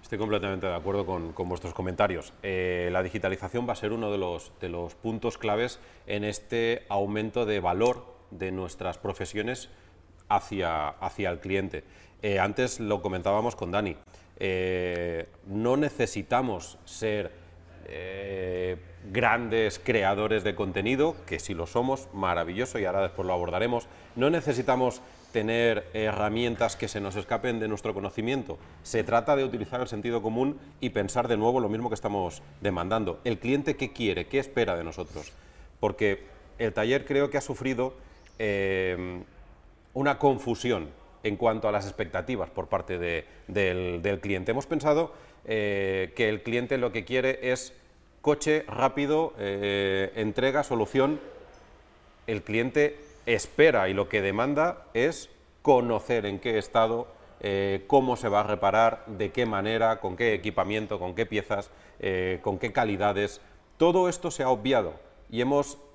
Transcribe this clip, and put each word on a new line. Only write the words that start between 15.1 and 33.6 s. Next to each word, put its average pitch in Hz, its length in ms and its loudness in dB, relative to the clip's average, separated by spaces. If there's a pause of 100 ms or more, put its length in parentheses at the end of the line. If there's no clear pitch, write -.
no 110 300 0
necesitamos 120 1080 -2
ser, 104 440 -4 (560)
eh, 92 920 -6 (340)
grandes 113 680 2
creadores 104 680 2
de 101 100 0
contenido, 113 720 0
que - 140 -6
si - 140 -6
lo 85 140 -4
somos, 131 460 0
maravilloso, 92 680 -2
y 98 60 0
ahora 92 160 2
después 90 260 -2
lo 90 60 0
abordaremos. 90 560 0 (260)
No 127 140 2
necesitamos 127 720 0 (320)
tener 113 600 2
herramientas 110 840 0
que 113 100 -4
se 104 140 -6
nos 98 160 -6
escapen 113 420 -2
de 110 80 -2
nuestro 107 260 -4
conocimiento. 107 640 -4 (240)
Se 110 220 0
trata 117 320 4
de 135 80 2
utilizar 123 380 -4
el 123 60 -2
sentido 113 340 -2
común 120 360 0 (220)
y 123 120 -4
pensar 110 360 0
de 113 100 4
nuevo 120 220 4
lo 107 100 0
mismo 113 200 -2
que 110 60 -2
estamos 98 460 -4 (200)
demandando. 92 640 0
¿El 113 140 0
cliente 139 380 0